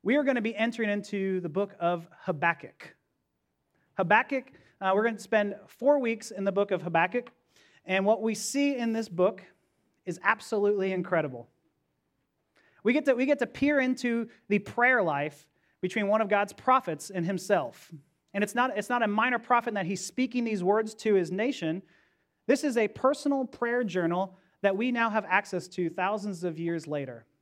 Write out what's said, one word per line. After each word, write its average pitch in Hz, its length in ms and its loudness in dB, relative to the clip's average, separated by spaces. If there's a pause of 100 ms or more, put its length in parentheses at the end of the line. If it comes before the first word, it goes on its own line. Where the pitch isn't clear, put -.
We 226 120 2
are 294 80 4
gonna 254 180 2
be 220 140 -2
entering 226 340 -2
into 196 520 -2
the 175 80 -6
book 196 320 -4
of 170 280 -2 (120)
Habakkuk. 165 720 -4 (1000)
Habakkuk, 240 560 2 (280)
uh, 190 140 0
we're 208 80 4
gonna 226 160 0
spend 208 380 0 (100)
four 285 320 2
weeks 233 320 -2
in 196 140 -6
the 196 80 0
book 202 180 0
of 170 120 -2
Habakkuk, 180 500 0 (520)
and 196 220 0
what 208 160 4
we 226 100 0
see 277 440 -2
in 233 160 -2
this 226 160 -4
book 180 340 0 (600)
is 180 180 -8
absolutely 202 720 0
incredible. 156 560 -2 (1400)
We 226 80 4
get 302 140 2
to, 269 80 4
we 254 120 2
get 285 140 2
to 233 80 0
peer 285 320 2
into 247 480 0 (180)
the 202 140 2
prayer 240 420 2
life 147 460 -2 (320)
between 202 260 -2
one 214 140 2
of 208 80 0
God's 202 240 2
prophets 247 580 0
and 180 160 -2
himself. 180 680 -2 (400)
And 202 120 0
it's 208 100 -8
not, 240 240 0
it's 208 100 -6
not 240 140 0
a 208 60 2
minor 233 320 0
prophet 233 340 2
that 196 120 -2
he's 185 180 -4
speaking 247 400 -2
these 214 180 -2
words 214 340 2
to 214 180 2
his 175 180 2
nation. 190 500 -4 (640)
This 269 160 4
is 269 140 0
a 220 100 2
personal 269 580 0
prayer 240 380 -2
journal 180 560 -2 (240)
that 196 140 2
we 247 160 0
now 233 180 0
have 208 140 0
access 185 440 -2
to 175 220 -4
thousands 190 540 -4
of 165 160 -6
years 170 260 -4
later. 135 400 -8 (160)